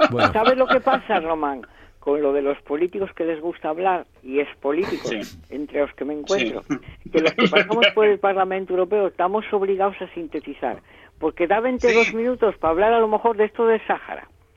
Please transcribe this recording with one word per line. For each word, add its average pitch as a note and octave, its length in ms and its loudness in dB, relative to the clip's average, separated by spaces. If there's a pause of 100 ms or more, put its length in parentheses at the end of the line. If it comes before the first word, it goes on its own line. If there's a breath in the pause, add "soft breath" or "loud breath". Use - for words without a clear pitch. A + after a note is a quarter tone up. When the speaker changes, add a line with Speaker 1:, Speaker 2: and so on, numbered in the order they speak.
(120)
Speaker 1:
Bueno. A#2+ 220 0
Speaker 2:
¿Sabes A#3 240 2
lo C4 100 4
que C4 140 4
pasa, B3+ 380 0
Román? D#3 420 -4 (380 soft breath)
Con D3 220 0
lo C#3 120 2
de C#3+ 80 2
los C#3 220 -2
políticos F3+ 520 -4
que F3 80 -4
les D#3+ 160 -4
gusta E3+ 300 -6
hablar, F3+ 360 -2 (160)
y C3 180 -4
es C#3+ 80 0 (140)
políticos, D3+ 480 -2
Speaker 3:
Sí. - 300 -8 (100)
Speaker 2:
entre D3 300 -6
los C#3+ 140 0
que - 100 -10
me C#3+ 120 -6
encuentro, C#3+ 520 -4
Speaker 3:
Sí. - 440 -10
Speaker 2:
que D#3+ 100 2
los D#3+ 120 2
que A3+ 140 2
pasamos G#3 400 2
Speaker 3:
<laughs> G3 80 0
Speaker 2:
por G#3+ 140 6
el G3 100 2
Parlamento F#3+ 540 0
Europeo F#3 340 0
estamos F#3 460 -2
obligados G3 480 0
a F3+ 120 -12
sintetizar, D3 680 -8 (360 loud breath)
porque D#3+ 300 -2
da G3+ 140 2
veinte B3 260 0
Speaker 3:
Sí. A3+ 80 4
Speaker 2:
dos A3+ 180 4
minutos A#3 440 0
para D#3+ 140 0
hablar G3+ 200 4
a A#3 80 4
lo A3+ 80 4
mejor G#3+ 300 0
de G#3+ 80 4
esto A3+ 220 0
del A3 200 4
Sáhara, A2+ 400 -6 (300)